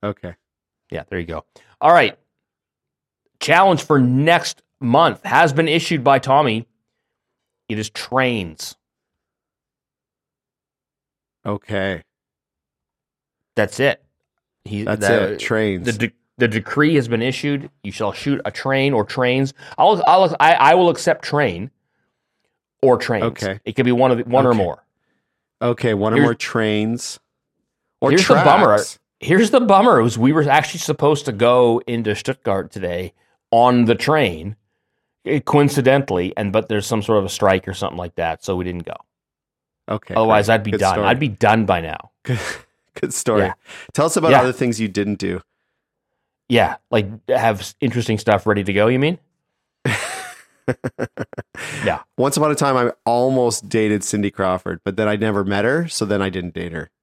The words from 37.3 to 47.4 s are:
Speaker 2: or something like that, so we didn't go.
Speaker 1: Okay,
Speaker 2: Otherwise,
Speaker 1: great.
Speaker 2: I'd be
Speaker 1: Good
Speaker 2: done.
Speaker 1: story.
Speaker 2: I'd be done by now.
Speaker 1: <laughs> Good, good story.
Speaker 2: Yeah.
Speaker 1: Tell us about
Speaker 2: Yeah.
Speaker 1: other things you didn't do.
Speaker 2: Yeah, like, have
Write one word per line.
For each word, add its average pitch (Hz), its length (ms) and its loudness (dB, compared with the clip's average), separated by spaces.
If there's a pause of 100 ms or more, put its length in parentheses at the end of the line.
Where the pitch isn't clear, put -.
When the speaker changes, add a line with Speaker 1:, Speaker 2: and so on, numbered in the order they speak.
Speaker 2:
or 95 60 -8
something 92 240 -8
like 87 180 -12
that, 82 280 -6
so 98 120 -4
we 90 100 -4
didn't 87 200 -8
go. 82 80 -12 (960)
Speaker 1:
Okay, 104 240 -8
Speaker 2:
Otherwise, 107 320 2
Speaker 1:
great. 113 100 2
Speaker 2:
I'd 107 80 -2
be 104 80 -4
Speaker 1:
Good 104 100 -2
Speaker 2:
done. 95 120 2
Speaker 1:
story. 101 140 0
Speaker 2:
I'd 123 120 2
be 143 100 -2
done 110 360 2
by 92 160 0
now. 80 360 -12
Speaker 1:
<laughs> - 60 -20
Good, 123 160 -4 (540)
good - 200 -8
story. 110 300 0
Speaker 2:
Yeah. 95 100 -4 (400)
Speaker 1:
Tell 147 120 2
us 165 120 -2
about 160 140 0
Speaker 2:
Yeah. 135 100 6
Speaker 1:
other 127 120 0
things 120 260 -2
you 110 80 -2
didn't 101 300 -2
do. 92 240 -6 (1080)
Speaker 2:
Yeah, 113 260 2 (160)
like, 107 160 0 (220)
have 113 320 0